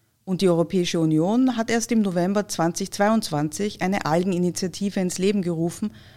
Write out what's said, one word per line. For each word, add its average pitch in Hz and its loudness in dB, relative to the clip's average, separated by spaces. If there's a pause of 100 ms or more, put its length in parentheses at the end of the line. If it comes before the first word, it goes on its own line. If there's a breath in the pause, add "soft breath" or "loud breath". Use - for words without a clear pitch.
(240)
Und 185 -4
die 190 4
Europäische 170 2
Union 185 2
hat 226 -2
erst 226 0
im 226 4
November 196 0
zwanzig 170 -2
zweiundzwanzig 202 0
eine 190 -2
Algeninitiative 180 0
ins 180 -2
Leben 202 0
gerufen, 170 -4 (240 loud breath)